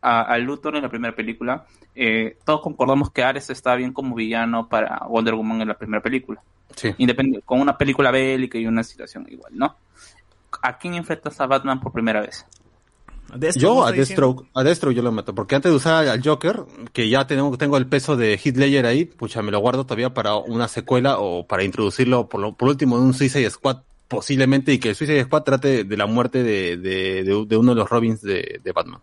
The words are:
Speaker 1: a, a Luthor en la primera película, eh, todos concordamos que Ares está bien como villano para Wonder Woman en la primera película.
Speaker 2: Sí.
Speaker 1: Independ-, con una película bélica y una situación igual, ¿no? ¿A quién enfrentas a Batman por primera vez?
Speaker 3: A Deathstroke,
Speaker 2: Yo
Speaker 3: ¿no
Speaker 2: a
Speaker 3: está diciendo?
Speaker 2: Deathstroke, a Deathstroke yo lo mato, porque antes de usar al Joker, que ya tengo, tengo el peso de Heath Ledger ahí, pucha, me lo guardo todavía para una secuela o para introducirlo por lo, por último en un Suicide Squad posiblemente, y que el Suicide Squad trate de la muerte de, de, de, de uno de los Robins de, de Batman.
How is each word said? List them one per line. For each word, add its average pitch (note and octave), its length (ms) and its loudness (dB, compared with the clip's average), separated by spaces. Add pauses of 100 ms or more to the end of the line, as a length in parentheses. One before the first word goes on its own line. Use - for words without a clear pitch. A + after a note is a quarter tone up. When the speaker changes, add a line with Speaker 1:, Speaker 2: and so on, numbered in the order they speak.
Speaker 1:
a, A#2 200 2
a A#2 180 0
Luthor C#3+ 360 -6
en D3 60 -4
la B2+ 80 -6
primera A#2 260 -8
película, A#2+ 520 -6 (260)
eh, A2+ 500 -2
todos - 180 0
concordamos C3+ 500 0
que - 100 -2
Ares C3+ 300 -2
está B2 240 0
bien B2+ 180 -4
como C3 220 -6
villano A2+ 520 -2
para - 400 -2
Wonder A2+ 280 0
Woman A2 260 -4
en A2 60 -4
la G#2+ 100 -6
primera G#2+ 240 -6
película. B2 400 -6 (340)
Speaker 2:
Sí. G#2+ 220 -4
Speaker 1:
Independ-, B2 480 0
con B2+ 160 0
una C#3 160 2
película C#3 320 2
bélica C3 480 0
y A2+ 80 -2
una A2+ 180 0
situación - 460 -16
igual, - 260 -20
¿no? - 200 -4 (880)
¿A - 160 -2
quién F3 160 -8
enfrentas D#3+ 440 -8
a C#3 60 0
Batman C3 340 0
por B2 120 -8
primera A2 300 -2
vez? - 220 -12 (920)
Speaker 3:
A B2+ 60 -14
Deathstroke, D3 240 0
Speaker 2:
Yo G3+ 100 6
Speaker 3:
¿no B3+ 120 6
Speaker 2:
a A#2 40 4
Speaker 3:
está C3+ 120 2
diciendo? C3+ 200 2
Speaker 2:
Deathstroke, B2+ 320 0
a C3 100 0
Deathstroke D3+ 320 2
yo B2 60 0
lo A#2+ 100 0
mato, G#2+ 220 -6
porque G#2+ 220 -2
antes F3+ 160 2
de D#3 40 6
usar D#3+ 320 2
al A#2+ 160 0
Joker, D#3+ 380 0 (320)
que A2+ 160 0
ya C3+ 160 4
tengo, C3+ 320 0
tengo C#3+ 200 0
el C3 100 2
peso C#3+ 280 0
de A2+ 180 2
Heath B2 220 -2
Ledger C#3 300 4
ahí, C3 200 2
pucha, A#2 360 -8
me G#2 100 -4
lo G#2 60 0
guardo B2 260 0
todavía B2+ 300 -4
para G#2+ 220 -2
una A#2 320 -4
secuela B2 500 0
o F2 300 -4
para F#2+ 160 0
introducirlo A2+ 680 0
por G#2 100 -6
lo, G#2+ 140 -4
por B2+ 160 2
último C3+ 280 2
en B2+ 60 4
un C3 120 6
Suicide C3 340 0
Squad C3 280 -2 (300)
posiblemente, C3+ 640 2
y B2 40 4
que B2 120 0
el G2+ 60 -2
Suicide D3 280 0
Squad - 180 2
trate C3+ 440 2
de G2+ 120 -4
la G2+ 80 2
muerte A#2+ 380 0
de, F#2+ 340 0
de, F#2+ 460 -2
de, G2+ 240 0
de A2 100 2
uno B2 160 6
de - 20 2
los G#2+ 140 0
Robins A2+ 320 0
de, G2 420 -4
de F#2 80 -6
Batman. E2+ 320 -4